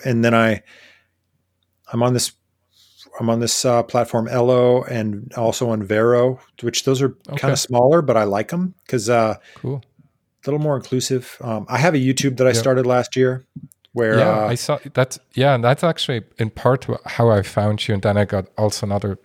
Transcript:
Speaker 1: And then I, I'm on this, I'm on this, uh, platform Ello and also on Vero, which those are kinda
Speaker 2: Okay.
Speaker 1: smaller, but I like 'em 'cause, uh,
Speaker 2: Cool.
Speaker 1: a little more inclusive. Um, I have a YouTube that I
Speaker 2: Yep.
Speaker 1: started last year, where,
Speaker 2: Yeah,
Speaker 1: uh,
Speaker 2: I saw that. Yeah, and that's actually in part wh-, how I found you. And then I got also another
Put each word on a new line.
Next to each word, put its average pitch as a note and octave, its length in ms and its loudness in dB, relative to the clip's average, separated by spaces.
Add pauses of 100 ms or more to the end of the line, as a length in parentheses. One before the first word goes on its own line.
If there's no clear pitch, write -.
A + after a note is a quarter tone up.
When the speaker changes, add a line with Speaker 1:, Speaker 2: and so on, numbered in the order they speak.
Speaker 1:
And A#2 180 0
then A#2 120 4
I, A2+ 260 2 (1300)
I'm A#2+ 120 0
on B2+ 100 2
this, - 200 -2 (880)
I'm A#2 120 0
on A#2 80 0
this, A#2 260 -2
uh, A#2+ 180 2
platform A#2 440 -2
Ello B2 560 2
and A2 520 -6
also A#2 360 -2
on G#2+ 120 -2
Vero, A#2+ 560 2 (220)
which A#2 220 -4
those C3+ 180 0
are C3+ 80 2
kinda - 380 -8
Speaker 2:
Okay. C3+ 80 2
Speaker 1:
smaller, B2+ 480 2
but C#3+ 120 0
I A2 100 4
like G#2 280 -2
'em F3+ 220 -4 (120)
'cause, A2+ 220 -2
uh, A2+ 260 2 (200)
Speaker 2:
Cool. C3 260 -8
Speaker 1:
a - 680 -20
little D3 120 -2
more D3+ 160 0
inclusive. B2+ 680 -4
Um, A2 260 -6
I B2 120 0
have E3 160 4
a - 20 2
YouTube C3 400 0
that B2+ 80 2
I B2+ 60 6
Speaker 2:
Yep. A2+ 60 0
Speaker 1:
started B2+ 280 2
last B2 300 0
year, B2+ 300 0 (480)
where, A2 260 2
Speaker 2:
Yeah, G#2+ 240 2
Speaker 1:
uh, G#2+ 40 0
Speaker 2:
I A#2+ 80 0
saw C#3+ 220 -4 (160)
that. B2+ 240 0 (160)
Yeah, C3+ 220 2
and A#2 80 -2
that's B2+ 200 2
actually C#3+ 380 -2 (160)
in A2 140 -2
part - 340 0
wh-, - 200 -6
how A#2 240 2
I G#2 120 4
found G#2+ 460 -2
you. A2 80 -2
And G2 80 -4
then G#2 140 2
I G#2 80 2
got F#2+ 220 -4 (100)
also G#2+ 280 -2
another G2+ 400 -4